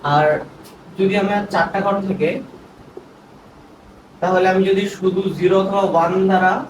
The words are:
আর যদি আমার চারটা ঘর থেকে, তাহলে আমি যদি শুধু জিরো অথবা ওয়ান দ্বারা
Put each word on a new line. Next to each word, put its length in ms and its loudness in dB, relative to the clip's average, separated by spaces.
আর 100 2
যদি 160 0
আমার 180 -2
চারটা 320 -2
ঘর 100 0
থেকে, 200 -2
তাহলে 320 2
আমি 160 2
যদি 140 2
শুধু 240 -2
জিরো 240 2
অথবা 200 0
ওয়ান 200 2
দ্বারা 240 4